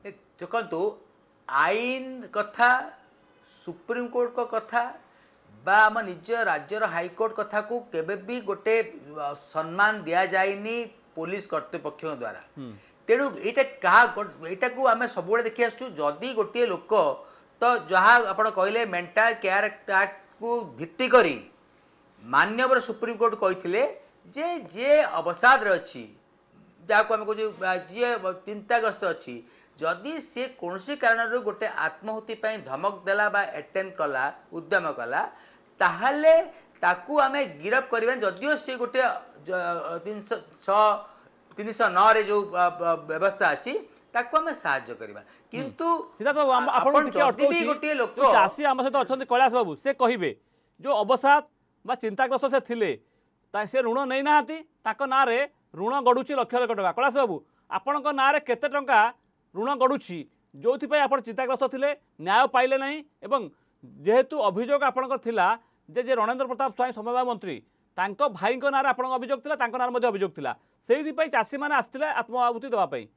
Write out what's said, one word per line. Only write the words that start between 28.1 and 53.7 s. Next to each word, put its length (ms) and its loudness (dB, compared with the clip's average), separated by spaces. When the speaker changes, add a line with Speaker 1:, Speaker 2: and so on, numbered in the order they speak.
Speaker 1:
ବ-, 260 -6
ଚିନ୍ତାଗ୍ରସ୍ତ 640 -2
ଅଛି, 300 -6
ଯଦି 480 -6
ସିଏ 240 -8
କୌଣସି 400 -8
କାରଣରୁ 460 0
ଗୋଟେ 260 -4
ଆତ୍ମାହୁତି 680 -6
ପାଇଁ 260 -4
ଧମକ 340 -4
ଦେଲା 240 2
ବା 120 2
ଆଟେମ୍ପ୍ଟ 380 -6
କଲା, 260 -2
ଉଦ୍ୟମ 400 -2
କଲା, 300 -4
ତାହେଲେ 560 4
ତାକୁ 380 0
ଆମେ 220 2
ଗିରଫ 320 0
କରିବାନି। 320 0
ଯଦିଓ 340 -2
ସିଏ 220 -8
ଗୋଟେ, 240 -2
ଜ-, 600 -4
ତିନିଶହ 340 -8
ଛଅ, 220 4
ତିନିଶହ 320 -2
ନଅ 240 6
ରେ 100 4
ଯୋଉ, 180 2
ଆ, 160 4
ବ-, 280 -2
ବ୍ୟବସ୍ଥା 420 0
ଅଛି, 240 -4
ତାକୁ 240 -2
ଆମେ 160 0
ସାହାଯ୍ୟ 400 -4
କରିବା। 280 -14
Speaker 2:
ହୁଁ। 300 -20
Speaker 1:
କିନ୍ତୁ 360 -6
Speaker 2:
ସିଦ୍ଧାର୍ଥ 200 0
ବାବୁ, 140 4
ଆମ-, 180 4
ଆପଣଙ୍କୁ 300 4
Speaker 1:
ଆପଣ 40 4
Speaker 2:
ଟିକେ 160 -2
Speaker 1:
ଯଦି 240 4
ବି 140 4
Speaker 2:
ଅଟକଉଛି। 80 0
Speaker 1:
ଗୋଟିଏ 280 -2
ଲୋକ 240 -2
Speaker 2:
ଯୋଉ 160 6
ଚାଷୀ 300 4
ଆମ 180 2
ସହିତ 220 0
ଅଛନ୍ତି, 220 -4
କୈଳାସ 280 4
ବାବୁ, 220 0
ସେ 180 -4
କହିବେ, 380 0
ଯୋଉ 140 -2
ଅବସାଦ 480 4
ବା 100 -4
ଚିନ୍ତାଗ୍ରସ୍ତ 540 -2
ସେ 120 2
ଥିଲେ, 300 -2
ତା-, 120 -2
ସେ 160 -2